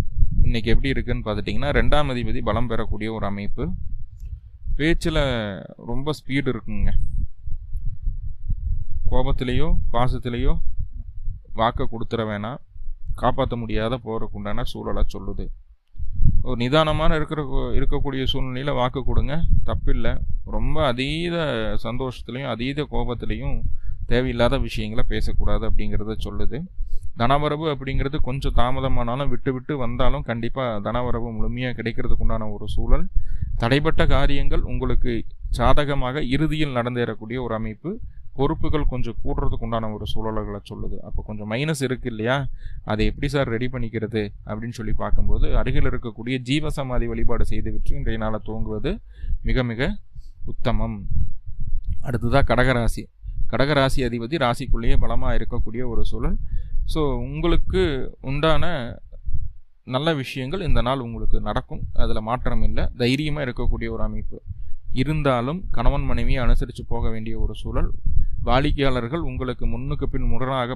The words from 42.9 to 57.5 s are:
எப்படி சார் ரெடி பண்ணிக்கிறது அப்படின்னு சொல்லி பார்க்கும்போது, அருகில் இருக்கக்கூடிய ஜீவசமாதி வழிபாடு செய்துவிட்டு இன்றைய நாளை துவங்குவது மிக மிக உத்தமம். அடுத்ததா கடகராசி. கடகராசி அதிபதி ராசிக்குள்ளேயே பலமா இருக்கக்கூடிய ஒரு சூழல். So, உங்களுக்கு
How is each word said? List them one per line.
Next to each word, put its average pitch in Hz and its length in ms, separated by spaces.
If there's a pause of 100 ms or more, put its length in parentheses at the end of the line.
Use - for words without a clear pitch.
எப்படி 139 220
சார் 135 200
ரெடி 113 200
பண்ணிக்கிறது 110 680 (120)
அப்படின்னு 110 260
சொல்லி 110 220
பார்க்கும்போது, 104 640
அருகில் 143 260
இருக்கக்கூடிய 120 600
ஜீவசமாதி 135 600
வழிபாடு 113 400
செய்துவிட்டு 107 500
இன்றைய 113 240
நாளை 107 240
துவங்குவது 110 540 (440)
மிக 123 220
மிக 123 340 (480)
உத்தமம். 110 600 (960)
அடுத்ததா 120 400
கடகராசி. 117 640 (460)
கடகராசி 135 500
அதிபதி 120 360
ராசிக்குள்ளேயே 120 600
பலமா 120 360
இருக்கக்கூடிய 113 520
ஒரு 113 200
சூழல். 139 320 (480)
So, 143 320
உங்களுக்கு 151 960 (100)